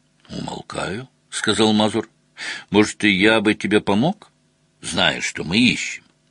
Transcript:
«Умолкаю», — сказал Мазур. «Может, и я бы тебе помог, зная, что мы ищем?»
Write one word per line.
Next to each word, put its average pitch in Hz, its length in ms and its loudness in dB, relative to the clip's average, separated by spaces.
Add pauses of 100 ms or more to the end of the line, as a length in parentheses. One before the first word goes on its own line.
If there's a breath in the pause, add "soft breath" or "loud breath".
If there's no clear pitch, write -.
(300)
«Умолкаю», — - 800 -10 (200)
сказал 110 460 0
Мазур. 107 340 0 (640 loud breath)
«Может, 104 340 2
и 107 60 6
я 107 320 4
бы 107 100 4
тебе 95 300 0
помог, 113 500 -2 (480)
зная, 82 400 -2
что - 240 -8
мы 87 140 0
ищем?» - 460 -2 (260)